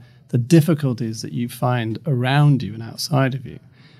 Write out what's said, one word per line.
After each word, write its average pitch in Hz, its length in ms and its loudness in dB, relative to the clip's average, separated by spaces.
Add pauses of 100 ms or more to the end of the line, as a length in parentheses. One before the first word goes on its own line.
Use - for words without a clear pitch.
(300)
the 127 80 -2
difficulties 123 840 2
that 104 100 -10
you 120 160 -4
find 120 580 -2
around 139 560 2
you 98 120 -8
and 113 100 -12
outside 135 500 -2
of 120 120 -10
you. 78 140 -14 (400)